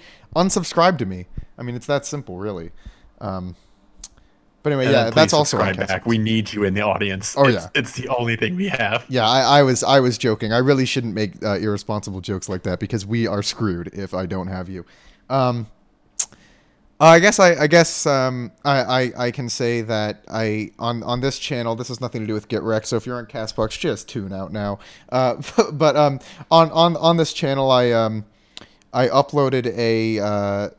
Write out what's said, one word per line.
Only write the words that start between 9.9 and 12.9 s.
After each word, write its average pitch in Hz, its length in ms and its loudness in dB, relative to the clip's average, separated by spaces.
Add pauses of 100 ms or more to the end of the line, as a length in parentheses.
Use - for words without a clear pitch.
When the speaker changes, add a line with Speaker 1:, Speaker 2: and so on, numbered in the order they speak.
Speaker 1:
was 123 180 2
joking. 107 340 0
I 117 60 4
really 131 260 4
shouldn't 120 300 -2
make, 104 280 -4
uh, 101 140 0
irresponsible 101 640 -4
jokes 95 280 -6
like 92 160 -6
that 90 160 -2
because 101 260 -4